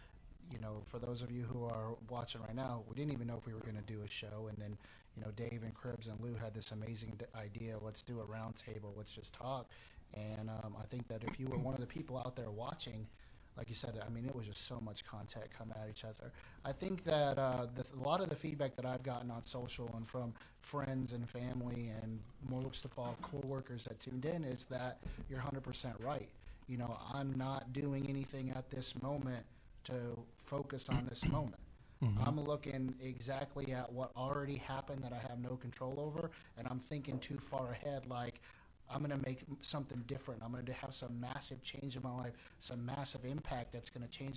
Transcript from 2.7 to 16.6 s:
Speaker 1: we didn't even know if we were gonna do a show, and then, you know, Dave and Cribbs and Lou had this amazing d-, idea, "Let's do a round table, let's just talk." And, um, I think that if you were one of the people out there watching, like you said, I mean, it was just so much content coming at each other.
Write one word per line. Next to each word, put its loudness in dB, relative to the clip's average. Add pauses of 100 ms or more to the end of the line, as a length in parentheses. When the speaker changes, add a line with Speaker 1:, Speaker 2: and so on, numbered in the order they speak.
Speaker 1:
we -6
didn't 2
even 2
know 0
if -4
we -2
were -4
gonna -2
do -2
a -2
show, -2
and -4
then, -2 (400)
you -6
know, -2
Dave 0
and -2
Cribbs -4
and -4
Lou 0
had -2
this -2
amazing -2
d-, -6 (120)
idea, -2
"Let's -4
do -2
a -2
round -2
table, -4
let's -6
just -6
talk." 0 (420)
And, 0
um, -2
I -4
think -2
that -2
if 0
you 0
were 2
one 4
of 2
the 0
people -2
out -2
there -2
watching, -2 (500)
like -4
you -2
said, 0
I -4
mean, 0
it 0
was -2
just -2
so -2
much -4
content -6 (120)
coming -4
at -4
each -6
other. -6 (320)